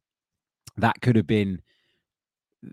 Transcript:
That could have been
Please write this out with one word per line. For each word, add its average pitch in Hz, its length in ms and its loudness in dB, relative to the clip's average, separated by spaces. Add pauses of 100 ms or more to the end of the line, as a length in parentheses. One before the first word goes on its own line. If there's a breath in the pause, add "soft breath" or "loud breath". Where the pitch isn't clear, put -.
(800)
That 113 240 0
could 123 140 2
have 101 100 2
been 98 340 0 (1120)